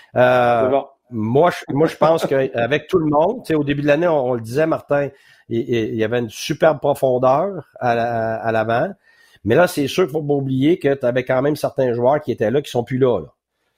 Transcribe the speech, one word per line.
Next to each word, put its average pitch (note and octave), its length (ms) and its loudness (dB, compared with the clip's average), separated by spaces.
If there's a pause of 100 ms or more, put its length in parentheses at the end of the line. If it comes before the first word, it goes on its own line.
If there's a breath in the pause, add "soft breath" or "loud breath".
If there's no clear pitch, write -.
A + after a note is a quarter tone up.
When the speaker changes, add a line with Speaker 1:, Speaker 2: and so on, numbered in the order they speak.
(140 loud breath)
Speaker 1:
Euh, A#2+ 500 4
Speaker 2:
C'est G#2+ 60 0
bon. C3+ 160 0 (240)
Speaker 1:
moi, A#2+ 400 2
je, - 240 -6
moi, D3 120 2
je D#3+ 100 -8
pense D#3+ 300 2
qu'avec C3+ 600 -2
<laughs> - 20 -20
tout F#3 100 0
le D#3+ 80 0
monde, D#3+ 380 0
tu - 40 -8
sais, D#3+ 60 0
au D3+ 100 0
début C#3+ 180 -2
de C#3+ 40 -4
l'année, D3+ 220 2
on, D3 220 0
on B2+ 40 -2
le A#2 80 -4
disait, B2+ 240 -2
Martin, C#3+ 420 -2 (400 soft breath)
il, A#2 120 -2
il, C3 140 -4 (140)
il B2+ 80 -6
y A2 80 0
avait A#2 140 -2
une A#2+ 120 -4
superbe D3+ 500 0
profondeur C#3 840 0 (160)
à A#2+ 140 0
la, A#2 420 -2
à A2 160 -4
l'avant. A2+ 400 -2 (520 soft breath)
Mais G2+ 100 2
là, E3+ 120 6
c'est C#3+ 220 -4
sûr F#3 160 0
qu'il F#3 80 -4
faut D#3 100 -4
pas C#3+ 120 -2
oublier C#3 440 0
que C#3 160 0
t'avais B2+ 300 -2
quand B2+ 160 0
même C#3+ 160 0
certains B2+ 380 -2
joueurs B2+ 260 2
qui - 100 -6
étaient A2 200 0
là, C3+ 100 0
qui C#3+ 100 -8
sont A#2+ 140 -2
plus B2+ 140 -4
là, B2 220 2
là. D2 80 -12 (500)